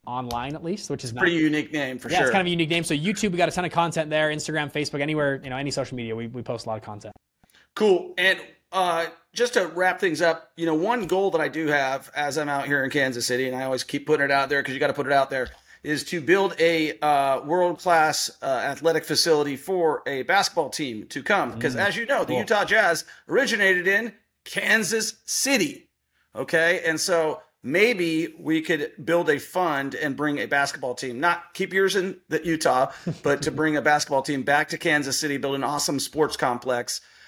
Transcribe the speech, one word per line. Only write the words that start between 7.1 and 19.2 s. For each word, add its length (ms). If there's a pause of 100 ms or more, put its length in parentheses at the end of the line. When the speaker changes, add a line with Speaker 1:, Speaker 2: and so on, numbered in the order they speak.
Speaker 2:
Cool. 420
And, 220 (320)
uh, 340 (260)
just 220
to 140
wrap 320
things 200
up, 360
you 100
know, 80
one 320
goal 240
that 100
I 60
do 220
have 480
as 200
I'm 120
out 180
here 160
in 80
Kansas 360
City, 200
and 100
I 60
always 220
keep 220
putting 180
it 80
out 160
there 160
'cause 100
you 60
gotta 120
put 140
it 60
out 180
there, 200 (340)
is 180
to 180
build 380
a, 420
uh, 420
world-class, 880 (120)
uh, 40
athletic 580
facility 500